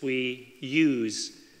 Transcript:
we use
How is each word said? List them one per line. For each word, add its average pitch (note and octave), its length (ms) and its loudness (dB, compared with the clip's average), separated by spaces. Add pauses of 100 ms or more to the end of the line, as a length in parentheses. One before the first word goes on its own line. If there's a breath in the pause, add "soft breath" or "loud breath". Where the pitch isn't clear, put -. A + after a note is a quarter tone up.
we B2+ 580 -4
use C3+ 720 0 (300 loud breath)